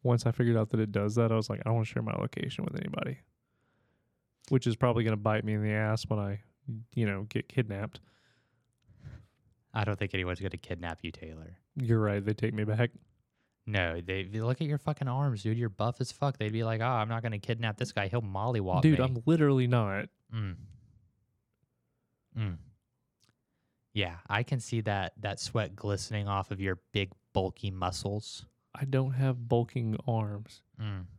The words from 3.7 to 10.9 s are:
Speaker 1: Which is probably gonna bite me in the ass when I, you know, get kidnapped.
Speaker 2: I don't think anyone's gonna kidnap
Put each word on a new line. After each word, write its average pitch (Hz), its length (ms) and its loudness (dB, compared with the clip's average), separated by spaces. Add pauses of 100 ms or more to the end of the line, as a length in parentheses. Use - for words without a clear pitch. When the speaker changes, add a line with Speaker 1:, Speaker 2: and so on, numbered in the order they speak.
Speaker 1:
Which 131 180 4
is 117 100 4
probably 120 280 4
gonna 110 120 2
bite 107 280 0
me 107 100 0
in 107 80 0
the 107 100 0
ass 107 360 0
when 107 100 0
I, 101 220 -4 (540)
you 117 120 0
know, 98 180 -2
get - 240 -6
kidnapped. 107 520 -4 (1700)
Speaker 2:
I 110 100 0
don't 101 140 -2
think 101 160 -4
anyone's 90 260 -2
gonna 95 160 -6
kidnap 85 460 -8